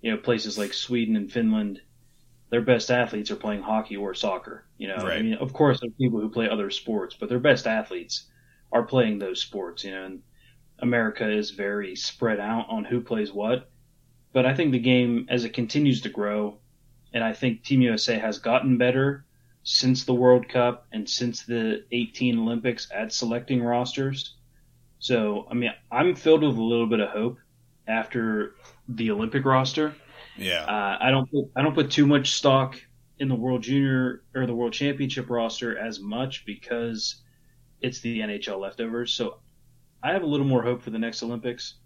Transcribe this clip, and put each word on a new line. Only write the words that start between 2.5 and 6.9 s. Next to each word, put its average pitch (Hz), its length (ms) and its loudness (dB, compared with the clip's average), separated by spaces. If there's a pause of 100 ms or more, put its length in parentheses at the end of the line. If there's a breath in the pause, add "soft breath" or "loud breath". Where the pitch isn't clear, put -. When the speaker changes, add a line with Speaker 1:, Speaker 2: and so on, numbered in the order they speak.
Speaker 1:
their 120 100 2
best 117 300 4
athletes 113 400 0
are 104 60 -4
playing 104 260 -4
hockey 107 340 -2
or 101 160 -6
soccer. - 540 -6 (100)
You 107 120 -8
know, 95 80 -6
Speaker 2:
Right. 90 200 -2
Speaker 1:
I 76 60 0
mean, 110 120 0
of 135 200 -6
course, 143 260 4
there 120 80 -6
are 113 100 -12
people 117 220 2
who 107 80 -2
play 113 180 -2
other 104 240 -2
sports, - 480 -4